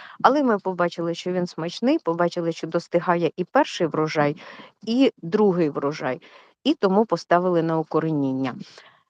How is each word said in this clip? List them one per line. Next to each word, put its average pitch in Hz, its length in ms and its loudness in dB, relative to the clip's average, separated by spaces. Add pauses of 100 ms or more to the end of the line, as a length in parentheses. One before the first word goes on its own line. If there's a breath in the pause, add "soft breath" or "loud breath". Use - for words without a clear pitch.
(220 loud breath)
Але 277 220 4
ми 220 160 2
побачили, 170 540 -2
що 180 180 -6
він 180 160 -2
смачний, 233 520 -2
побачили, 170 520 -2
що 160 160 -10
достигає 170 680 0
і 185 80 -4
перший 254 440 0
врожай, 151 500 0 (460 loud breath)
і 240 280 2 (100)
другий 175 480 2
врожай. 143 520 -4 (420 soft breath)
І 285 100 2
тому 202 320 2
поставили 175 580 2
на 160 160 0
укорініння. 143 760 -2 (540 loud breath)